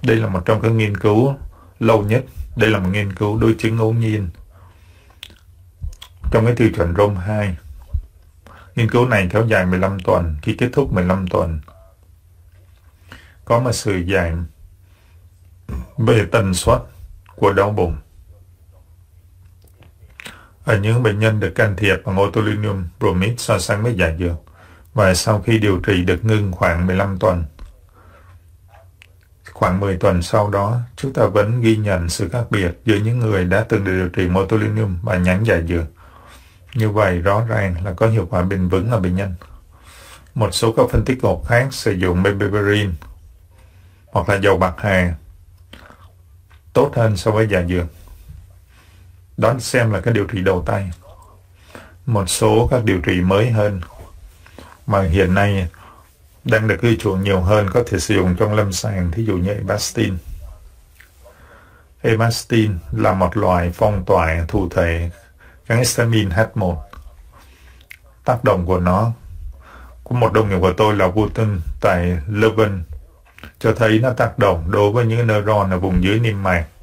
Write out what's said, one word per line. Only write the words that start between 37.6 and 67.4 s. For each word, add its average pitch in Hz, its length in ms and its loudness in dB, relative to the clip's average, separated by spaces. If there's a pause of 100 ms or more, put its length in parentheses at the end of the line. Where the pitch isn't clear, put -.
là 98 80 -6
có 113 140 2
hiệu 110 220 2
quả 90 120 0
bền 92 260 0
vững 95 240 0
ở 113 80 0
bệnh 90 160 -2
nhân. 95 200 -4 (1000)
Một 110 160 0
số 113 200 0
các 123 200 4
phân 117 140 2
tích 131 160 -2
gộp 95 260 -2
khác 123 240 2
sử - 200 -2
dụng 90 320 0
mebeverin 101 680 0 (1120)
hoặc - 240 -4
là 104 60 4
dầu 98 220 4
bạc 90 200 2
hà 92 380 2 (1600)
tốt 143 220 2
hơn 110 220 2
so 113 140 -2
với 110 160 2
giả 95 220 0
dược. 90 160 -2 (1500)
Đó 110 220 2
xem 117 320 0
là 98 80 0
cái 117 140 0
điều 101 140 0
trị 95 140 -6
đầu 92 240 0
tay. 98 260 -4 (1120)
Một 104 240 0
số 113 420 2
các 123 120 0
điều 98 180 2
trị 92 200 0
mới 101 300 2
hơn 104 300 0 (1080)
mà 101 140 2
hiện 92 320 2
nay 98 340 2 (760)
đang 113 240 2
được 101 140 0
ưa 117 180 4
chuộng 95 240 -2
nhiều 98 180 2
hơn, 101 320 2
có 120 140 2
thể 95 120 -2
sử 104 160 -2
dụng 90 200 2
trong 104 180 0
lâm 104 180 0
sàng, 90 400 -4
thí 110 140 -4
dụ 101 120 -2
như 92 160 -2
Avastin. 101 640 -4 (1900)
Avastin 113 760 2 (140)
là 107 220 0
một 92 240 0
loại 90 360 2
phong 101 320 0
tỏa 85 420 2
thụ 95 220 -2
thể 85 400 -2 (560)
kháng 113 120 0
histamine 110 580 0
H 95 40 0 (160)
một. 90 280 -4 (1400)